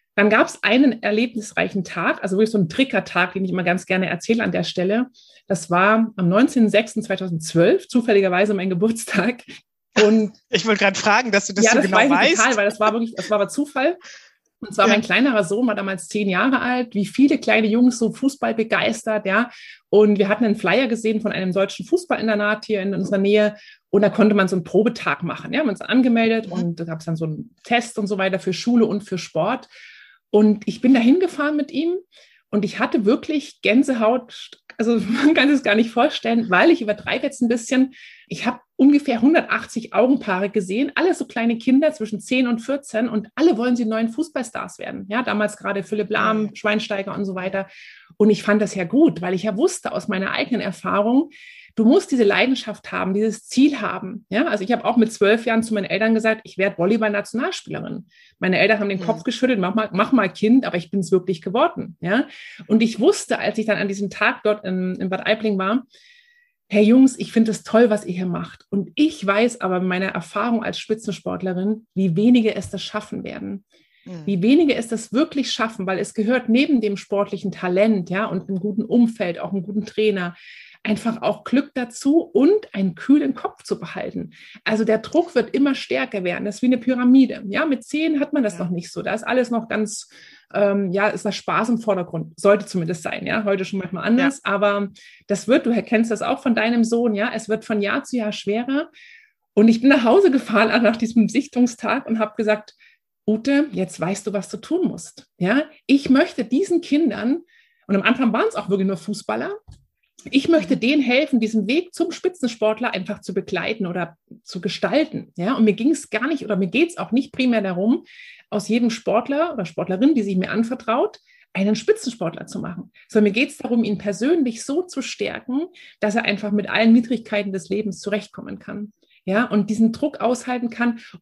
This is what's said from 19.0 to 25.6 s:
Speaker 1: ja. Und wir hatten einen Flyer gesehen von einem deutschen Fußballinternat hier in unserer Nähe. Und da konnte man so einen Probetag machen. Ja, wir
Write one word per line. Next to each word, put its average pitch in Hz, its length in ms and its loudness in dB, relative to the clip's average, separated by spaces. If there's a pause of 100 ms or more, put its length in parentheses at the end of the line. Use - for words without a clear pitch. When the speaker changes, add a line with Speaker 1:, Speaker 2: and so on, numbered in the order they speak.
Speaker 1:
ja. 214 220 0 (400)
Und 208 300 6
wir 196 100 2
hatten 214 160 0
einen 214 120 2
Flyer 220 320 2
gesehen 220 340 -2
von 208 100 -4
einem 185 200 -4
deutschen 196 340 -2
Fußballinternat 214 800 0
hier 202 160 -2
in 196 120 -2
unserer 185 240 -2
Nähe. 208 380 2 (320)
Und 185 140 4
da 202 80 4
konnte 208 240 4
man 190 140 2
so 190 80 -2
einen 175 80 -2
Probetag 208 580 0
machen. - 240 -8
Ja, - 120 -4
wir - 20 0